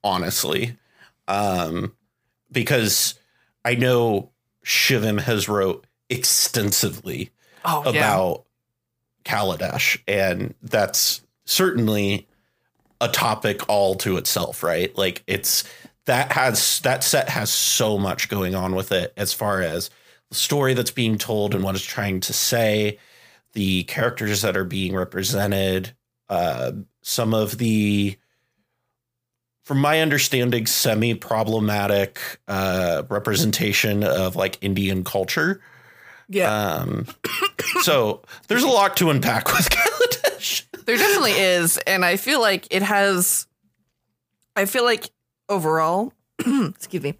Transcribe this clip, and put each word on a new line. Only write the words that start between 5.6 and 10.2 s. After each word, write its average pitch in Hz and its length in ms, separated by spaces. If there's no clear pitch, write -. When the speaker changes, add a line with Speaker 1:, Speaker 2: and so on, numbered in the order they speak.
Speaker 1:
extensively - 1200
Speaker 2:
Oh, 151 200
yeah. 135 140
Speaker 1:
about 95 460
Kaladesh, 92 840
and 95 560